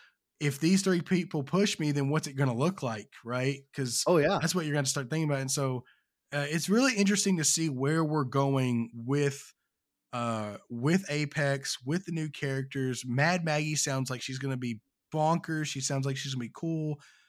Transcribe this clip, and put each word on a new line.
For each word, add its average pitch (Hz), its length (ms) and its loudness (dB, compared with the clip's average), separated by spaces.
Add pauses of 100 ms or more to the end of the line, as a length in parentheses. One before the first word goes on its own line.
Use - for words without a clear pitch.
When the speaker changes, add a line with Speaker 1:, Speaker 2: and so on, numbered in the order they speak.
(420)
Speaker 1:
if 143 180 0
these 190 240 6
three 180 180 2
people 165 420 0
push 196 360 0
me, 147 140 0
then 139 160 0
what's 156 180 0
it 139 80 -10
gonna 135 200 2
look 151 280 0
like, 110 300 -6 (120)
right? 131 360 -2 (120)
'Cause 127 340 -2
Speaker 2:
Oh, 175 100 6
yeah. 156 240 4
Speaker 1:
that's 165 140 0
what 165 100 0
you're 147 100 -2
gonna 143 120 2
start 135 220 -2
thinking 156 200 0
about. 135 120 0
And 135 100 -4
so, 131 340 -2 (480)
uh, 143 160 -2
it's 160 200 -2
really 240 260 4
interesting 196 420 2
to 151 80 0
see 160 240 2
where 143 360 2
we're 151 200 0
going 127 680 2
with, 139 600 -2 (600)
uh, 113 440 -4 (120)
with 156 400 2
Apex, 143 760 -2
with 170 200 -4
the 170 80 -8
new 156 160 -4
characters. 135 760 -4
Mad 160 400 2
Maggie 151 320 0
sounds 135 340 0
like 123 120 -6
she's 131 160 -8
gonna 135 180 -4
be 120 240 -6 (320)
bonkers. 156 540 0
She 135 140 -6
sounds 135 260 -2
like 135 100 -2
she's 135 180 -6
gonna 120 100 -4
be 113 100 -10
cool. 156 460 -4 (280)